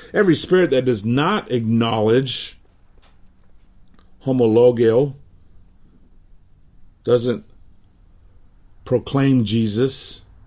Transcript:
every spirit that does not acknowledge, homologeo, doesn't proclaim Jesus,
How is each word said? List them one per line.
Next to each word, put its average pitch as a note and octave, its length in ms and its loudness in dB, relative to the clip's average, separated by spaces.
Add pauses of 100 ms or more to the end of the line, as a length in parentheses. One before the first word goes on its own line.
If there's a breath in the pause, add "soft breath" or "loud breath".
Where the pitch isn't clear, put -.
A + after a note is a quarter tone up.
(120 loud breath)
every F3+ 240 2
spirit F3+ 340 0
that B2+ 140 0
does A2+ 200 -2
not D3+ 460 -2
acknowledge, A2+ 1080 -2 (1700)
homologeo, B2 920 2 (1900)
doesn't A#2+ 420 -2 (1400)
proclaim C3 600 0
Jesus, A2+ 760 -4 (260)